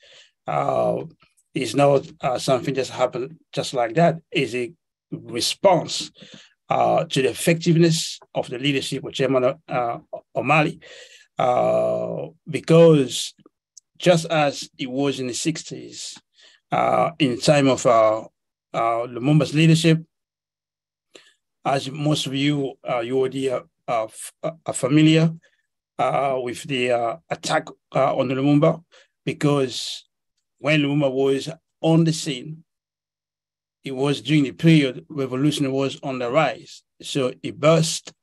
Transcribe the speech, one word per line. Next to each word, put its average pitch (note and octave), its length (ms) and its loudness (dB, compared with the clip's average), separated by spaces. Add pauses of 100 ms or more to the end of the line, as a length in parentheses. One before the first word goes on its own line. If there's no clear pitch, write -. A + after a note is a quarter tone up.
(480)
Uh, C3 560 -2 (500)
it's B2 220 -6
not, C#3+ 340 2 (120)
uh, B2 180 -4
something - 340 -2
just B2+ 180 -4
happened B2+ 460 -4 (140)
just - 220 -6
like A#2 220 -2
that. E3 240 4 (120)
It's B2 240 -2
a B2 160 -4 (400)
response, A#2 1000 -2 (560)
uh, A#2+ 360 2
to - 180 -2
the B2+ 80 2
effectiveness E3 920 2 (140)
of - 160 -6
the B2+ 80 -8
leadership C3+ 460 -4
of B2 100 -12
Chairman, C3+ 400 0 (140)
uh, A#2+ 300 -4 (380)
Omali, B2+ 460 0 (560)
uh, B2 920 0 (200)
because D#3 840 4 (640)
just E3 320 2
as D3+ 360 -2 (100)
it C3 120 -8
was C3 300 -2
in C3 80 -6
the A#2+ 60 -6
sixties, B2+ 840 -8 (540)
uh, A#2+ 480 2
in B2 200 0
time C#3+ 280 4
of, B2 180 0
uh, A2 360 4 (520)
uh, A#2 340 -2
Lumumba's C3 460 2
leadership, D#3+ 500 4 (1600)
as C3+ 260 -2
most D3+ 360 -2
of C3+ 100 -6
you, C#3 380 -2 (140)
uh, B2 120 -2
you A#2+ 180 -4
already, C3 320 -2
uh, B2 120 -4 (260)
uh, A#2 180 -2
f-, - 280 -18 (100)
uh, - 80 -6 (140)
are A2+ 80 -6
familiar, D#3 580 4 (640)
uh, C3 440 0
with A#2+ 220 -8
the, B2 280 -2
uh, A#2 240 -2 (140)
attack, D#3 380 -4 (280)
uh, C3+ 220 2
on C3 100 0
Lumumba, D3 560 2 (400)
because C#3+ 840 -4 (500)
when D3 240 0
Lumumba C#3+ 300 0
was C3+ 360 0 (320)
on E3 240 4
the D#3+ 80 2
scene, D#3 520 -10 (1200)
it C3+ 100 -10
was C#3 240 -2
during C#3+ 240 2
the B2 80 -2
period D3+ 580 4
revolution C3+ 640 -2
was C3+ 300 -4
on C3 180 -6
the A#2+ 100 -4
rise. C3 540 -2 (180)
So C3 320 -4 (100)
it A2+ 160 -12
burst D#3+ 520 2 (120)